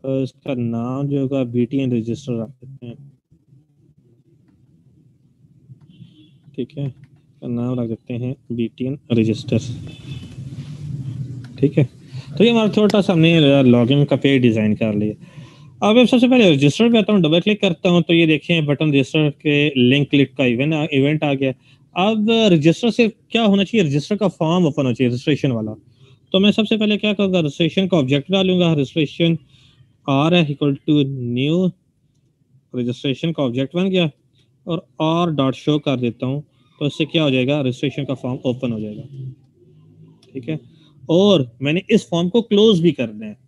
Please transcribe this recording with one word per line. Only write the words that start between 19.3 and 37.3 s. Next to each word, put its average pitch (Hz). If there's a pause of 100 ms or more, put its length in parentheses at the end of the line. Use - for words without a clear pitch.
के 147
link 131
click 139
का 135
event 127
आ, 151
event 147
आ 143
गया। 135 (420)
अब 214 (240)
register 165
से 226
क्या -
होना 196
चाहिए, 202
register 143
का 196
form 170
open 143
होना 127
चाहिए 123
registration 135
वाला। 110 (580)
तो 190
मैं 202
सबसे 220
पहले 214
क्या 214
करूँगा, 185
registration 165
का 180
object 139
डालूंगा, 180
registration 156 (680)
R 143
है 175
equal 143
to 151 (380)
new, 160 (1040)
registration 127
का 151
ऑब्जेक्ट 131
बन 190
गया 180 (560)
और 165 (180)
R 165
dot 135
show 151
कर 135
देता 120
हूँ, 143 (380)
तो 147
इससे 156
क्या 160
हो 143